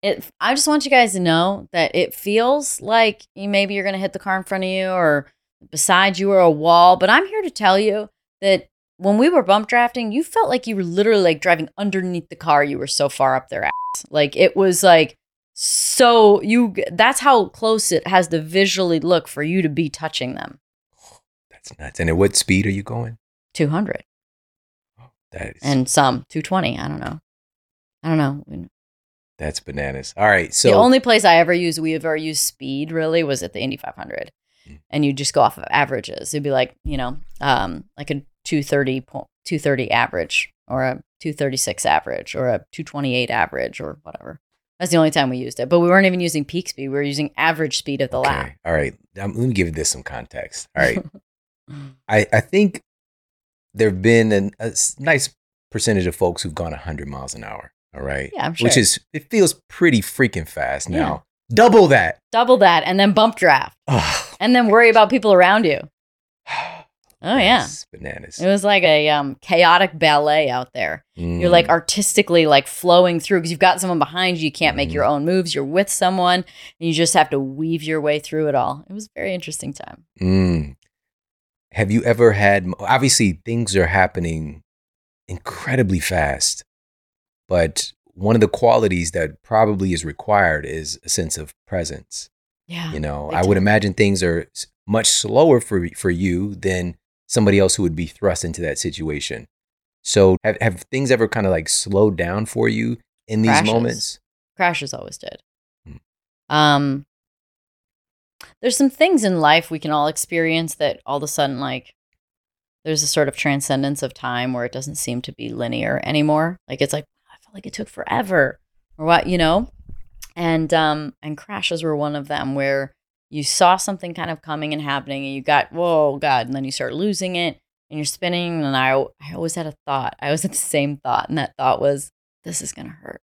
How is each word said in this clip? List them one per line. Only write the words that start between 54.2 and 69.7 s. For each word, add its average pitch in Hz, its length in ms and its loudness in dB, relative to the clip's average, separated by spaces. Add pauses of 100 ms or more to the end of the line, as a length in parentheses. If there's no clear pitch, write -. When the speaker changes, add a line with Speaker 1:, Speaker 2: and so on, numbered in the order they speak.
Speaker 2:
an, 98 260 0
a 113 60 -8
s-, - 340 -4
nice 143 340 -2 (380)
percentage 104 360 0
of 82 80 -4
folks 87 280 -2
who've 82 100 -8
gone 82 200 -8
a - 40 -12
hundred 73 300 -10
miles 67 260 -12
an 110 120 -16
hour. - 260 -16 (240)
All 67 80 -12
right. 67 300 -6
Speaker 1:
Yeah, - 140 -6
I'm 160 120 -4
Speaker 2:
Which 117 140 2
Speaker 1:
sure. 123 80 6
Speaker 2:
is, - 180 0 (140)
it - 180 -12
feels 202 380 2
pretty 135 320 2
freaking 98 460 -4
fast 69 420 -8
Speaker 1:
Yeah. 165 100 -2
Speaker 2:
now. 76 240 -4 (260)
Double 208 380 8
that. 107 320 4 (140)
Speaker 1:
Double 240 240 4
that 170 280 6
and 185 140 0
then 202 140 4
bump 220 240 4
draft. 139 400 2 (100)
Speaker 2:
Ugh. - 540 -2
Speaker 1:
And 233 120 2
then 247 140 4
worry 226 220 8
about 220 200 6
people 220 220 2
around 190 340 6
you. 147 140 0 (640)
Speaker 2:
<sighs> - 40 -20 (720)
Speaker 1:
Oh, 208 160 -2
yeah. 214 240 4
Speaker 2:
That's - 300 -10
bananas. - 480 -16
Speaker 1:
It 175 60 -4
was 196 180 2
like 202 200 4
a, 151 260 4
um, 143 320 0
chaotic 175 560 4